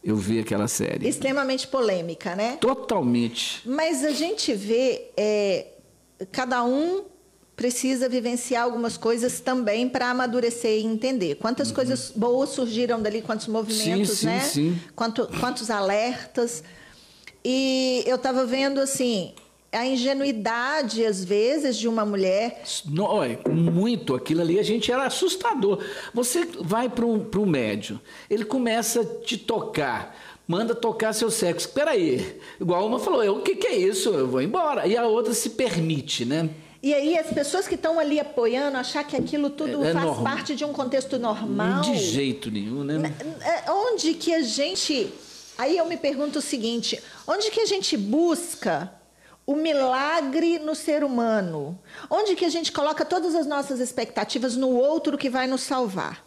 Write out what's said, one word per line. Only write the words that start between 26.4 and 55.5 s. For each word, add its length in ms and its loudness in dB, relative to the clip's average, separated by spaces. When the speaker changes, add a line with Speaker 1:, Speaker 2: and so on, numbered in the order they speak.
Speaker 1:
vai 280 0
pra 160 0
um, 140 2
pra 200 -2
um 60 4
médium, 540 0
ele 160 0
começa 560 0
a 40 2
te 140 -4
tocar, 760 -4
manda 260 0
tocar 400 0
seu 160 0
sexo. 400 0
"Peraí", 680 0
igual 260 2
uma 120 0
falou, 380 2
"O 40 -4
que 140 2
que 120 0
é 80 2
isso? 340 2
Eu 180 2
vou 140 2
embora." 460 0
E 80 4
a 100 2
outra 280 2
se 180 -2
permite, 720 0
né? 260 0
Speaker 2:
E 120 2
aí 240 2
as 100 0
pessoas 380 0
que 120 -2
tão 200 2
ali 220 2
apoiando, 580 0
achar 280 -4
que 100 -6
aquilo 340 0
tudo 360 -2
Speaker 1:
É, 60 2
é 20 2
Speaker 2:
faz 120 2
Speaker 1:
normal. 180 0
Speaker 2:
parte 300 -2
de 120 -2
um 80 -4
contexto 440 -2
normal. 640 0
Speaker 1:
De 160 2
jeito 540 0
nenhum, 320 -4
né? 140 -2
Speaker 2:
Na, 120 0
é, 600 -4
onde 440 2
que 180 0
a 80 4
gente... 680 0
Aí 200 2
eu 80 2
me 100 -4
pergunto 440 -2
o 20 -2
seguinte, 600 -2
onde 260 0
que 100 2
a 40 4
gente 300 0
busca 960 0
o 100 0
milagre 1040 2
no 160 -4
ser 300 0
humano? 760 0
Onde 260 2
que 80 -2
a 60 4
gente 240 -2
coloca 320 0
todas 280 0
as 140 2
nossas 320 -2
expectativas 800 -2
no 140 2
outro 460 2
que 120 0
vai 180 0
nos 140 0